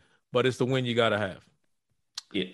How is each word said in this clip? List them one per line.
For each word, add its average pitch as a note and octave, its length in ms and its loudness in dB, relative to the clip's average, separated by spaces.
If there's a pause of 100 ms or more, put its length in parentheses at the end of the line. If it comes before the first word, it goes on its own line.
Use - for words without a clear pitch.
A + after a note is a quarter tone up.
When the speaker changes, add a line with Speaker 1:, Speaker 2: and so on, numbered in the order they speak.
(320)
Speaker 1:
but B2 140 4
it's B2+ 100 0
the C3 80 0
win C3 220 0
you A#2+ 80 -2
gotta A2+ 240 2
have. G2 260 -6 (880)
Speaker 2:
Yeah, D3 220 -2